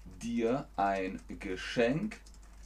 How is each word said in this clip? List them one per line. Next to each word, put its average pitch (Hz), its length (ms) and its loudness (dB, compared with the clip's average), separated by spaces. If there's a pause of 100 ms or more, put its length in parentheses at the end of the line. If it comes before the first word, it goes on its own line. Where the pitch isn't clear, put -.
(220)
dir 117 540 2
ein 95 460 2 (180)
Geschenk. 123 800 0 (460)